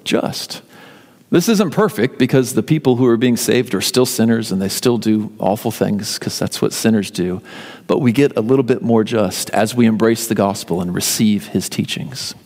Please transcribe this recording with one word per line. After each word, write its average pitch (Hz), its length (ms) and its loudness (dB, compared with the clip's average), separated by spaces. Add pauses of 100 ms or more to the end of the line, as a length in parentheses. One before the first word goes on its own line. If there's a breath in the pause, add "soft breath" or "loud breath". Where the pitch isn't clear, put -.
just. - 560 -4 (680 loud breath)
This 170 180 2
isn't 202 220 2
perfect 160 480 0
because 127 340 2
the 110 100 0
people 135 340 2
who 127 100 2
are 117 100 6
being 120 220 2
saved 113 360 0
are 92 60 -2
still 127 240 2
sinners 113 480 0
and 95 80 -2
they 98 80 -4
still 120 300 0
do 107 400 0
awful 107 320 0
things 101 480 -4
'cause - 200 -8
that's - 220 -4
what 107 140 0
sinners 110 360 0
do. 90 300 -4 (460 loud breath)
But - 140 0
we 123 120 2
get 135 240 2
a 117 60 0
little 131 220 2
bit 123 180 0
more 113 220 2
just 104 460 -2
as 107 240 0
we 120 120 4
embrace 113 400 2
the 110 80 -2
gospel 98 480 -2
and 90 120 -4
receive 104 540 0
his 95 220 -4
teachings. - 640 -8 (120)